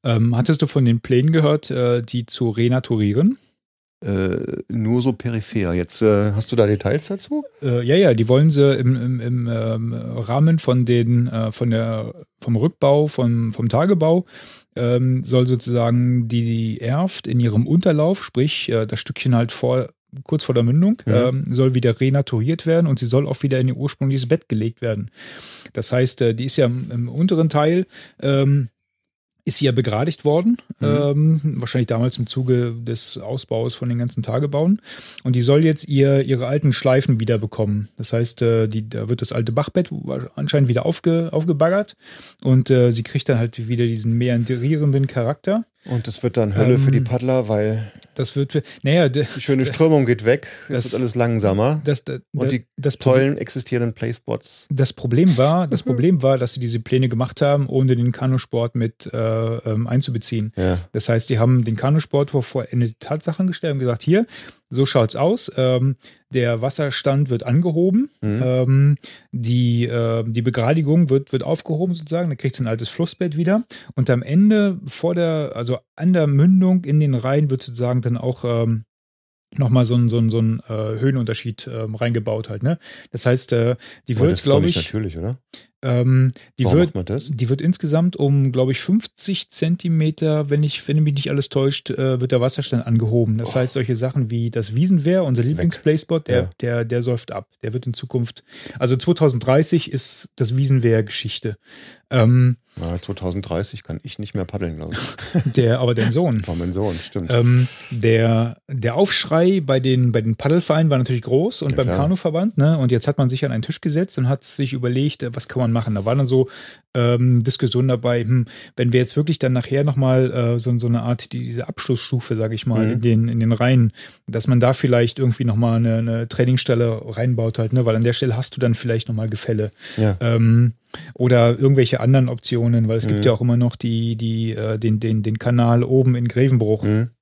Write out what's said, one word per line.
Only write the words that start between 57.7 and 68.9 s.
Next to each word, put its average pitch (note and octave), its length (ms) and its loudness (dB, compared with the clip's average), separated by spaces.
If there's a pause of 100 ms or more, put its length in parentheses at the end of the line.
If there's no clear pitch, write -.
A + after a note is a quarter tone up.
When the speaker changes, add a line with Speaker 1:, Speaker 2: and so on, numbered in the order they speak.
Speaker 1:
den A#2+ 160 0
Kanusport B2 640 -2
mit, A2+ 400 -6
äh, A#2+ 40 -6
ähm, A2+ 680 -2
einzubeziehen. A#2 720 -2
Speaker 2:
Ja. F#2 240 0 (120)
Speaker 1:
Das G#2+ 160 0
heißt, A2+ 220 0
die B2 80 2
haben A#2+ 280 4
den A2 100 -2
Kanusport C#3+ 560 0
vor C#3 100 0
vollendete A#2+ 560 -4
Tatsachen D#3+ 480 -4
gestellt E3+ 280 -4
und C3+ 60 -4
gesagt, A#2+ 220 -2
Hier, G3 240 2 (460)
so C3 160 0
schaut's A2+ 280 2
aus. F3+ 420 0
Ähm, B2+ 380 0 (380)
der A#2+ 280 0
Wasserstand C#3 680 0
wird A#2+ 140 -2
angehoben. F3 640 2 (120)
Speaker 2:
Mhm. G#2+ 220 -2
Speaker 1:
Ähm, C3 520 4 (360)